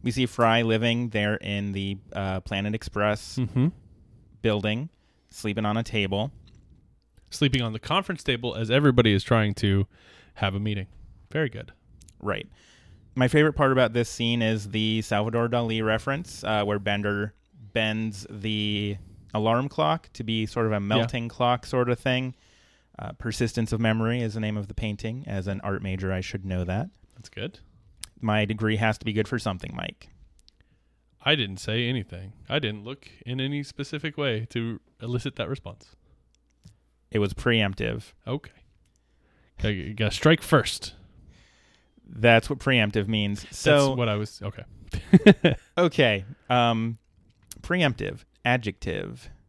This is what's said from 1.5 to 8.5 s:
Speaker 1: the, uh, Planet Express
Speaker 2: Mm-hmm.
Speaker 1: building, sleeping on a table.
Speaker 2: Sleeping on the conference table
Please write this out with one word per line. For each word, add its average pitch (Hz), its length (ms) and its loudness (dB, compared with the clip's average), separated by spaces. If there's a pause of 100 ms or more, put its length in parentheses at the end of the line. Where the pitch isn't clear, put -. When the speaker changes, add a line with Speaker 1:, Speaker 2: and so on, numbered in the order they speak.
Speaker 1:
the, 98 260 -4 (140)
uh, 95 260 -4
Planet 101 340 -4
Express 104 640 -2
Speaker 2:
Mm-hmm. 127 300 0 (760)
Speaker 1:
building, 107 480 -2 (400)
sleeping 107 360 -4
on 104 120 0
a 117 60 -2
table. 104 480 -2 (1000)
Speaker 2:
Sleeping 131 340 0
on 113 100 -4
the 110 60 -8
conference 185 420 -4
table 120 320 -2